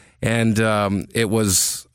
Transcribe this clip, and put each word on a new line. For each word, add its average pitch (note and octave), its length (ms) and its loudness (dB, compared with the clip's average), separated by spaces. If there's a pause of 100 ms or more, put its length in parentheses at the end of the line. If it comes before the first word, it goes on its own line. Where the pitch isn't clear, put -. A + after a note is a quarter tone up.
(220)
and, A2+ 380 2
um, G#2 540 0
it A2+ 160 0
was, G#2+ 640 0